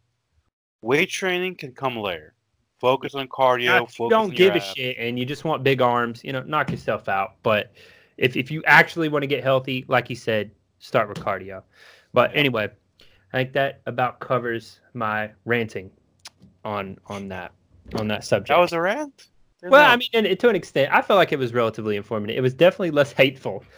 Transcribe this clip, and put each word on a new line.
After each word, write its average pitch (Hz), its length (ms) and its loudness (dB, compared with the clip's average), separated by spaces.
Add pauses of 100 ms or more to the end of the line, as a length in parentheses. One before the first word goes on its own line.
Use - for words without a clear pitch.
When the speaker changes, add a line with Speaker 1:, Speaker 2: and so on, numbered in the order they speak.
(800)
Speaker 1:
weight 147 280 0
training 185 460 -6
can 139 180 -14
come 127 240 -6
later. 87 360 -8 (460)
Focus 156 360 0
on 135 120 -6
cardio, 127 380 2
Speaker 2:
Now, 123 200 4
if - 60 -14
you - 40 -20
Speaker 1:
focus 117 140 -4
Speaker 2:
don't 220 160 4
Speaker 1:
on 190 60 -4
Speaker 2:
give 190 240 4
Speaker 1:
your 170 80 -2
Speaker 2:
a - 20 -10
Speaker 1:
abs. - 100 -10
Speaker 2:
shit 127 240 -6
and 120 180 -4
you 127 80 -4
just 139 200 -8
want 143 180 -2
big 131 180 2
arms, 120 420 0
you 139 100 -8
know, 131 100 -6
knock 151 280 -2
yourself 120 360 -6
out. 98 360 -4
But 104 280 0 (460)
if, 127 180 0
if 135 160 -6
you 156 140 -8
actually 160 440 4
wanna 147 180 -2
get 135 160 -4
healthy, 131 440 0
like 123 220 0
you 120 60 -8
said, 107 360 -4 (280)
start 113 280 0
with 104 120 -12
cardio. 95 420 -8 (520)
But 120 200 2
Speaker 1:
Yeah. 151 60 0
Speaker 2:
anyway, 117 300 0 (640)
I 127 60 -4
think 131 160 -2
that 139 320 -2
about 123 340 -4
covers 120 600 -6 (120)
my 107 380 -4 (140)
ranting 110 440 -4 (760)
on, 98 320 -8 (100)
on 101 220 -12
that, 92 240 -14 (440)
on 107 120 -4
that - 160 -6
subject. 101 240 -2
Speaker 1:
That 151 100 6
was 175 140 2
a 165 80 -2
rant? 269 460 -6 (340)
There's 180 100 -10
Speaker 2:
Well, 285 160 10
Speaker 1:
no 247 60 6
Speaker 2:
I - 20 4
mean, 247 180 -4
and 196 260 2
to 240 100 4
an 214 60 4
extent, 151 380 0
I 214 80 4
feel 214 140 2
like 175 160 4
it 151 80 0
was 120 140 -4
relatively 110 420 0
informative. 104 420 -6
It 135 40 0
was 127 120 2
definitely 175 380 4
less 143 220 2
hateful 135 500 0 (140)